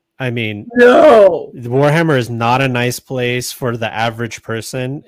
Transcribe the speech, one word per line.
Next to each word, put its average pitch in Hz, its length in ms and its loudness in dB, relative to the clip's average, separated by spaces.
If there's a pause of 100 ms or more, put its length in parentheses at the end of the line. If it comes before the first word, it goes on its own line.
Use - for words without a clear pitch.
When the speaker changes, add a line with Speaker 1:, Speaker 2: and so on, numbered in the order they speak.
(180)
Speaker 1:
I 127 140 -6
mean, 110 420 -6
Speaker 2:
No. 240 840 4
Speaker 1:
Warhammer 143 640 0
is 120 140 -2
not 117 300 0
a 135 60 0
nice 123 320 -2
place 123 520 -6
for 120 260 -6
the 110 160 -6
average 113 480 -6
person. 127 680 -8